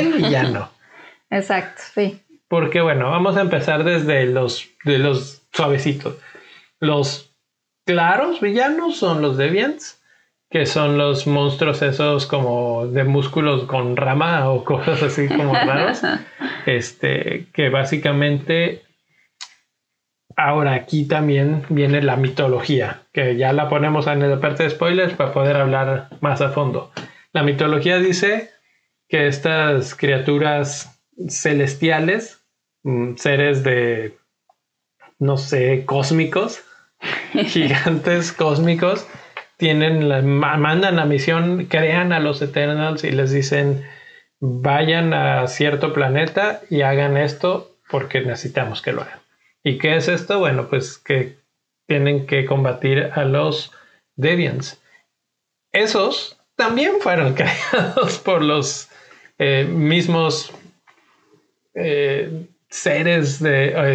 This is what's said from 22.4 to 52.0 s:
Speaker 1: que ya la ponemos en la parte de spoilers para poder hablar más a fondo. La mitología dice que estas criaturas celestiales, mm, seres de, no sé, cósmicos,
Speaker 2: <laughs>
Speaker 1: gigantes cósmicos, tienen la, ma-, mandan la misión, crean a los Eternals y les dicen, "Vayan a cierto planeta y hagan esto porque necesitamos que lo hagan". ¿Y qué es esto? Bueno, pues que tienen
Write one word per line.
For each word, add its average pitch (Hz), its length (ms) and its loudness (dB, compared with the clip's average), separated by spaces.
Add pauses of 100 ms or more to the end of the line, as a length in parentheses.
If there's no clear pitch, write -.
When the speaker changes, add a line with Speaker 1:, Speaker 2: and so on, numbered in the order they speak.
Speaker 1:
que 127 240 0
ya 131 160 2
la 147 160 0
ponemos 151 380 0
en 143 220 2
la 135 120 0
parte 147 220 0
de 151 80 0
spoilers 175 440 0
para 135 180 -2
poder 143 240 2
hablar 135 520 0 (120)
más 147 200 0
a 139 100 0
fondo. 139 400 -4 (420)
La 160 100 0
mitología 151 560 2
dice 196 520 0 (580)
que 147 180 2
estas 147 680 0
criaturas 143 1080 0 (280)
celestiales, 160 1160 0 (400)
mm, 123 320 -2
seres 139 480 2
de, 120 520 0 (1000)
no 139 180 2
sé, 135 480 0
cósmicos, 160 760 0 (380)
Speaker 2:
<laughs> - 320 -8
Speaker 1:
gigantes 165 1000 0
cósmicos, 165 720 0 (500)
tienen 156 520 2
la, 135 140 2
ma-, 143 340 2
mandan 170 400 2
la 156 80 2
misión, 170 600 0
crean 165 460 2
a 165 80 0
los 147 220 -2
Eternals 151 640 -2
y 156 80 -2
les 135 180 0
dicen, 139 540 0 (560)
"Vayan 151 720 0
a 135 320 0
cierto 147 460 0
planeta 147 800 0
y 147 120 0
hagan 139 340 2
esto 151 600 -2 (120)
porque 135 340 -2
necesitamos 120 600 -6
que 131 100 -4
lo 117 100 -6
hagan". - 180 -18 (420)
¿Y 135 160 -2
qué 156 180 2
es 151 120 0
esto? 180 320 0
Bueno, 135 280 0
pues 131 300 -4
que 131 400 -4 (480)
tienen 143 400 0